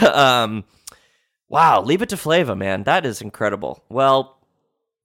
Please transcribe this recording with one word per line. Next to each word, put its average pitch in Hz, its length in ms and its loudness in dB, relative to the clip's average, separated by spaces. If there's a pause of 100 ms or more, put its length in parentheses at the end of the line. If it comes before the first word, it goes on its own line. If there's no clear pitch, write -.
<laughs> - 20 6
Um, 123 600 2 (840)
wow, 147 320 4
leave 147 200 -2
it 233 80 -4
to 196 80 -8
Flava, 156 380 0
man. 95 280 -6
That 160 220 -2
is 113 160 -8
incredible. 104 680 -8
Well, 135 500 0 (640)